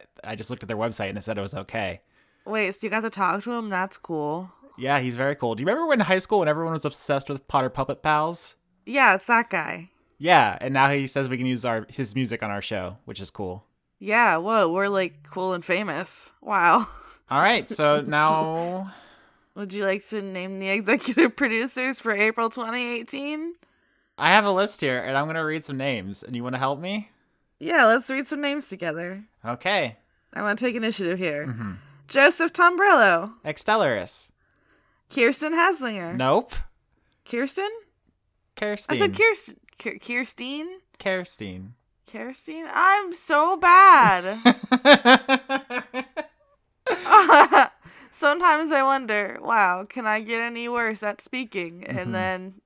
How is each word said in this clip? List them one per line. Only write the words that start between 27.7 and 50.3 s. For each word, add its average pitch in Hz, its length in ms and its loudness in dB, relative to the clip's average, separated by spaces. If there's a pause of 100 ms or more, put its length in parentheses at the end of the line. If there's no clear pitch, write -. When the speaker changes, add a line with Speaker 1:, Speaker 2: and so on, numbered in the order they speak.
Speaker 2:
let's 233 240 2
read 262 180 -6
some 294 140 -8
names 285 260 -6
together. 180 560 -10 (220)
Speaker 1:
Okay. 123 500 -4 (380)
Speaker 2:
I - 80 -8
wanna 208 140 -2
take 240 200 -4
initiative 202 440 -4
here. 147 280 -6
Speaker 1:
Mm-hmm. 113 240 -8 (360)
Speaker 2:
Joseph 330 460 4
Tombrello. 320 800 4 (140)
Speaker 1:
Extellaris. 151 840 -2 (800)
Speaker 2:
Kirsten 277 440 0
Haslinger. 262 640 0
Speaker 1:
Nope. 160 380 2 (720)
Speaker 2:
Kirsten? 277 440 -6 (880)
Speaker 1:
Kirsten. 208 380 -6
Speaker 2:
I 240 40 -2
said 392 140 0
Kirst-, 440 420 0 (220)
Kir-, - 220 -10
Kirsten? 269 800 -10 (200)
Speaker 1:
Kirsten. 120 760 -8 (380)
Speaker 2:
Kirsten? 269 600 -14
I'm 381 400 0
so 330 440 0
bad. 277 880 8
Speaker 1:
<laughs> 254 1700 4 (760)
Speaker 2:
<laughs> 359 840 8 (400)
Sometimes 311 600 2
I 277 120 2
wonder, 220 580 0
wow, 196 460 2
can 247 180 -10
I 214 160 0
get 226 200 -6